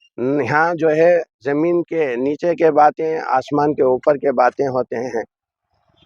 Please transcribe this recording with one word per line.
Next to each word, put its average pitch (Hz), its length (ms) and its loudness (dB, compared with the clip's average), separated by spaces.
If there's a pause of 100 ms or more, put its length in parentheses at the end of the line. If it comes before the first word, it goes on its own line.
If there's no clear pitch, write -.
(180)
न-, 135 240 -2
यहाँ 151 320 0
जो 160 160 0
है 165 320 4 (220)
ज़मीन 160 380 -2
के 156 360 -4
नीचे 147 360 -2
के 160 160 2
बातें, 151 480 2
आसमान 143 540 0
के 147 120 -2
ऊपर 127 320 0
के 139 160 -2
बातें 123 360 0
होते 127 280 -4
हैं, 117 260 -6 (840)